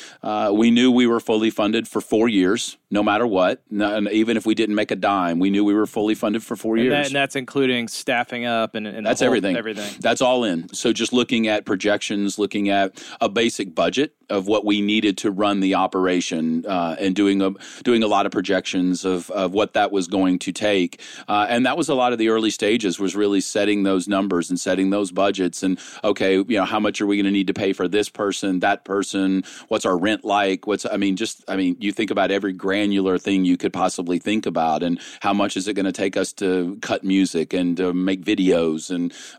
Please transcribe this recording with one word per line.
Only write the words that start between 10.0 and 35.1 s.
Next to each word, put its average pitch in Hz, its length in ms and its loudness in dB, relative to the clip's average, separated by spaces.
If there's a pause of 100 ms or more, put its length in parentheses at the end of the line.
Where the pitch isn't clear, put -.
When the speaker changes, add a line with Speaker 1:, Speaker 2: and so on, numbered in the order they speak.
Speaker 1:
That's 117 200 0
all 127 240 4
in. 85 300 -2
So 120 180 2
just 110 200 -2
looking 120 340 2
at 107 180 0
projections, 101 720 -2
looking 101 300 0
at 98 340 0 (180)
a 117 80 2
basic 107 460 -2
budget 98 400 0 (140)
of 98 200 -2
what 104 160 2
we 104 180 2
needed 104 360 2
to 110 120 -2
run 101 300 0
the 95 160 2
operation, 90 880 0
uh, 87 320 -2
and 95 160 0
doing 98 260 2
a, 95 120 0 (320)
doing 117 180 4
a 107 60 0
lot 101 180 4
of - 60 -6
projections 92 720 -2
of, 90 260 -2
of 92 220 -2
what 104 220 0
that 101 180 2
was 95 160 -2
going 92 320 2
to - 100 -6
take. 95 500 0 (280)
Uh, 104 200 2
and 120 160 0
that 127 120 0
was 160 120 -2
a 151 60 0
lot 123 180 2
of 117 60 -2
the 110 100 2
early 110 220 2
stages, 107 480 0
was 95 160 -2
really 101 260 2
setting 104 440 0
those 95 240 0
numbers 95 420 0
and 87 80 -2
setting 95 320 0
those 98 220 -2
budgets 95 500 0
and, 95 160 0 (240)
okay, 98 340 2
you 101 200 0
know, 95 80 0
how 107 160 -2
much 104 200 -2
are 104 60 0
we 101 100 2
gonna 98 140 2
need 98 160 2
to 92 80 -2
pay 98 180 0
for 95 140 -2
this 101 220 0
person, 98 520 -2
that 101 240 0
person, 95 600 -2 (240)
what's 110 180 -2
our 92 100 2
rent 101 280 -2
like, 101 420 0
what's, 101 200 -2
I 104 100 -4
mean, 101 180 0
just, 107 320 -6
I 98 80 -6
mean, 90 240 0
you 101 140 -2
think 107 180 -2
about 98 220 0
every 98 200 0
granular 95 680 0
thing 95 260 0
you 87 120 4
could 92 160 -2
possibly 90 460 -2
think 104 260 -2
about 80 380 0
and 87 160 0 (220)